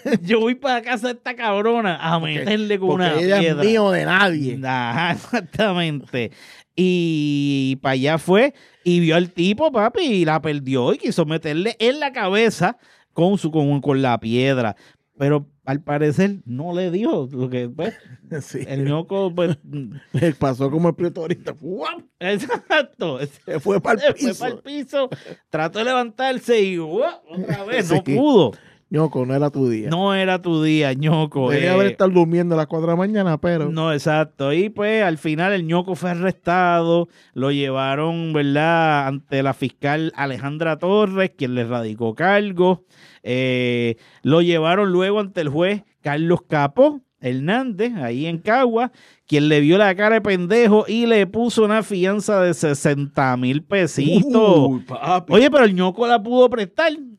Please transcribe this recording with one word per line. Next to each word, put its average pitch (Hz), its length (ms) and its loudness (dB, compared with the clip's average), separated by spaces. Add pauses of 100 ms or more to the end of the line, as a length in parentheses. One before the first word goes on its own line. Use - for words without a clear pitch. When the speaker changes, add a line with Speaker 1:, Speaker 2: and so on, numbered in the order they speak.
Speaker 1:
<laughs> 233 180 0
Yo 214 180 2
voy 240 140 0
para 254 280 -2
casa 240 260 -4
de 240 60 -6
esta 247 200 -10
cabrona 220 640 0
a 165 240 -2
Speaker 2:
Porque, 156 180 -4
Speaker 1:
meterle 208 400 -2
con 185 120 -2
Speaker 2:
porque 180 160 0
Speaker 1:
una 160 140 0
Speaker 2:
ella 190 200 2
Speaker 1:
piedra". 160 220 2
Speaker 2:
es 208 60 4
mío 214 220 4
de 165 140 0
nadie. 156 600 0
Speaker 1:
Ajá, 131 480 -2
<laughs> - 0 -
exactamente. 170 1160 -4 (460)
Y 147 1080 0
para 135 120 0
allá 143 240 0
fue 208 360 2 (300)
y 175 160 4
vio 160 160 4
al 175 140 2
tipo, 214 420 0
papi, 233 300 0
y 202 220 2
la 156 160 0
perdió 143 540 -2
y 285 40 -10
quiso 180 280 -2
meterle 160 520 -4
en 262 220 0
la 277 120 -4
cabeza 214 680 0 (340)
con, 190 240 2
su, 165 140 -4
con, 143 300 2
con 135 200 0
la 123 200 0
piedra. 120 560 0 (420)
Pero 143 280 0 (200)
al 143 160 -4
parecer 151 540 -2 (100)
no 139 280 -8
le 180 160 -4
dio, 185 400 -2
porque, 127 380 -6
pues, 160 260 -8 (360)
Speaker 2:
<laughs> 151 100 -10
Sí. 131 260 -12
Speaker 1:
el 135 200 -4
ñoco, 175 480 -4
pues, 170 300 -2
Speaker 2:
<laughs> 139 480 -14
Le 151 200 0
pasó 135 380 -2
como 165 180 0
el 165 60 0
prieto 175 260 -6
ahorita. 160 400 -8
¡Guap! 277 400 -10 (180)
Speaker 1:
Exacto. 202 1000 -4 (260)
Speaker 2:
Se 156 160 -6
fue 196 200 0
pa'l 226 200 0
Speaker 1:
Se 269 60 0
fue - 80 2
Speaker 2:
piso. 247 300 -2
Speaker 1:
pa'l 247 180 -8
piso. 277 480 -6 (400)
Trató 170 300 -4
de 226 40 -2
levantarse 247 800 0
y 190 160 -2
¡guap! 196 500 -4
Otra 175 360 -6
vez, 208 260 -2
no 160 60 2
Speaker 2:
<laughs> - 100 -2
Sí. 135 100 0
Speaker 1:
pudo. 233 360 4 (400)
Speaker 2:
Ñoco, 143 320 0
no 131 120 -2
era 143 140 0
tu 135 180 -2
día. 110 200 -2
Speaker 1:
No 190 280 0
era 185 260 0
tu 160 220 0
día, 151 300 2
ñoco. 151 580 0
Speaker 2:
Debía 156 180 2
Speaker 1:
Eh, 185 40 2
Speaker 2:
haber 196 180 4
estado 190 180 2
durmiendo 170 460 2
a - 20 2
las 151 80 0
cuatro 165 220 -4
de 170 60 2
la - 20 0
mañana, 190 440 0
pero 170 300 -2
Speaker 1:
No, 160 220 -2
exacto. 151 600 0
Y 185 160 2
pues 214 360 0
al 165 120 0
final 165 360 -2
el 185 120 -2
ñoco 175 300 -2
fue 175 160 -6
arrestado. 170 960 0 (240)
Lo 135 200 -2
llevaron, 143 800 -2
¿verdad?, 151 720 2
ante 139 380 -4
la 135 100 0
fiscal 147 640 -4
Alejandra 143 640 -4
Torres, 190 580 0
quien 127 160 -2
le 123 120 0
radicó 113 500 -4
cargo. 185 680 0 (380)
Eh, 123 720 0 (280)
lo 156 200 4
llevaron 175 480 2
luego 190 300 0
ante 196 220 -6
el 147 80 -4
juez 185 340 -2 (160)
Carlos 165 480 0
Capó 240 520 2 (200)
Hernández, 196 760 -4
ahí 131 300 -4
en 170 120 -6
Cagua, 233 520 0 (340)
quien 147 240 2
le 151 120 4
vio 156 180 4
la 202 160 4
cara 214 220 2
de 220 40 2
pendejo 208 680 4
y 233 180 0
le 214 220 4
puso 220 360 0
una 208 200 0
fianza 196 580 0
de 175 120 2
sesenta 143 800 0
mil 127 260 -2
pesitos. 185 1080 4
Speaker 2:
Uy, 127 120 -2
papi. 156 520 -4
Speaker 1:
Oye, 240 160 8
pero 277 160 6
el 196 120 4
ñoco 185 320 0
la 233 120 4
pudo 247 300 4
prestar. 247 400 -2 (280)